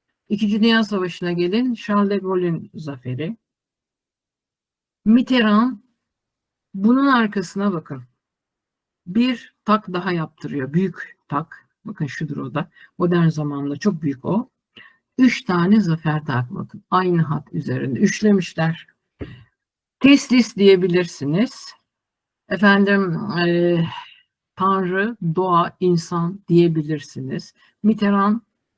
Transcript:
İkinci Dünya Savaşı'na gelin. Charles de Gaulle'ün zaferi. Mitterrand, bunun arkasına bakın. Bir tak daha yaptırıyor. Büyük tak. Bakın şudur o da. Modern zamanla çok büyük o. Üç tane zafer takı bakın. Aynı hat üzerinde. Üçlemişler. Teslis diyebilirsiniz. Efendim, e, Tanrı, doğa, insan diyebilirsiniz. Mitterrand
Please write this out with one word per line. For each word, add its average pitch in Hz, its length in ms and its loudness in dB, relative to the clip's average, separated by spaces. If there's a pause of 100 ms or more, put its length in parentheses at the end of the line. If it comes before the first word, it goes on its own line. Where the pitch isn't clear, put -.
(300)
İkinci 208 320 0
Dünya 226 220 4
Savaşı'na 185 480 -4
gelin. 190 420 -2
Charles 202 360 0
de 202 80 0
Gaulle'ün 185 560 -4
zaferi. 147 640 -10 (1700)
Mitterrand, 233 720 4 (960)
bunun 240 340 2
arkasına 208 640 0
bakın. 151 300 -10 (1040)
Bir 233 480 -2 (100)
tak 208 280 0
daha 180 180 -4
yaptırıyor. 143 640 -6
Büyük 180 440 -4 (100)
tak. - 380 -8 (200)
Bakın 208 200 -8
şudur 147 320 -8
o 135 160 -10
da. 151 160 -6 (280)
Modern 175 300 2
zamanla 143 500 -4
çok 185 240 -2
büyük 139 240 -6
o. 208 240 -2 (680)
Üç 247 260 2
tane 185 380 4
zafer 160 440 -2
takı 123 300 -2
bakın. - 360 -12
Aynı 180 300 2
hat 151 320 -4
üzerinde. 135 460 -4
Üçlemişler. 196 880 0 (1120)
Teslis 262 560 4
diyebilirsiniz. 180 1200 2 (760)
Efendim, 196 680 2 (220)
e, 175 380 2 (800)
Tanrı, 190 640 -2 (180)
doğa, 175 440 0
insan 175 680 -2
diyebilirsiniz. 156 1080 0 (300)
Mitterrand 208 580 2 (360)